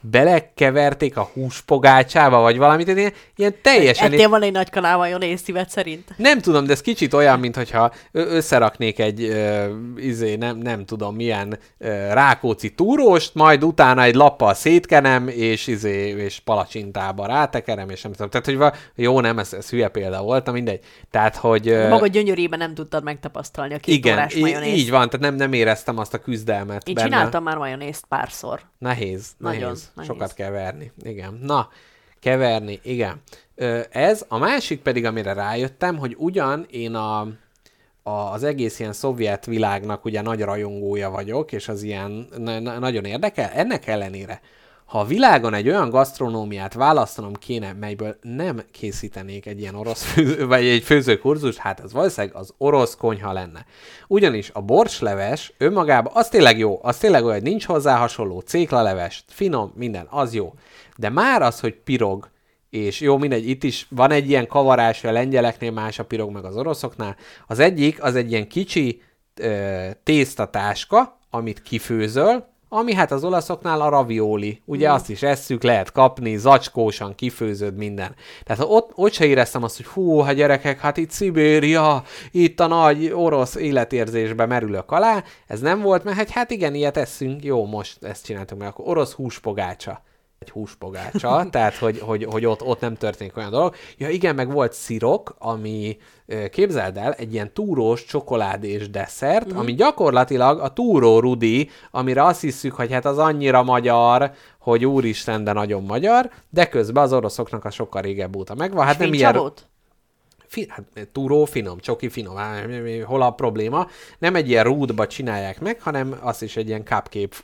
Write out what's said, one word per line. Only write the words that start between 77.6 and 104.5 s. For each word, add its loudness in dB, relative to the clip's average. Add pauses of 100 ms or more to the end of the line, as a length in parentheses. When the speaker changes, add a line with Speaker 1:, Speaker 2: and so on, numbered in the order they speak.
Speaker 1:
minden. -8 (300)
Tehát -4
ott, 2
ott 2
se 0
éreztem 4
azt, -6
hogy -18
hú, 0
hát 2
gyerekek, 2
hát -2
itt -4
Szibéria, 2 (280)
itt 2
a 4
nagy 4
orosz 0
életérzésbe -2
merülök -4
alá. 2 (220)
Ez -10
nem 0
volt, 2
mert -4
hát, -4
hát -4
igen, -4
ilyet -2
eszünk, -6
jó, 0
most -12
ezt -14
csináltunk -12
meg, -12
akkor -12
orosz -2
húspogácsa. -10 (360)
Egy -20
húspogácsa, -6
Speaker 2:
<laughs> -14
Speaker 1:
tehát 0
hogy, -4
hogy, -6
hogy -4
ott, -2
ott -4
nem -6
történik -8
olyan -10
dolog. 0 (240)
Ja -8
igen, -2
meg -4
volt 0
szirok, -2
ami, -6 (300)
ö, -8
képzeld -2
el, -4
egy -10
ilyen -6
túrós -2
csokoládés -4
desszert, -2
Speaker 2:
Mhm. -8
Speaker 1:
ami -4
gyakorlatilag 2
a -6
túró 6
rudi, 0 (200)
amire 0
azt 2
hiszük, -6
hogy -6
hát -2
az 0
annyira 4
magyar, 4 (280)